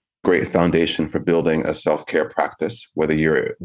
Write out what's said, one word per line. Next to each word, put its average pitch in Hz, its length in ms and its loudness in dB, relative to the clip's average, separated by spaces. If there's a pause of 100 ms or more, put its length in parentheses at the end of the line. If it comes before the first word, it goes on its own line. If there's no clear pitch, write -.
(240)
great 87 240 2
foundation 82 600 2
for - 120 -4
building 80 440 0
a 76 100 -2
self-care 76 540 -2
practice, - 680 -4
whether 78 200 0
you're 78 400 0 (100)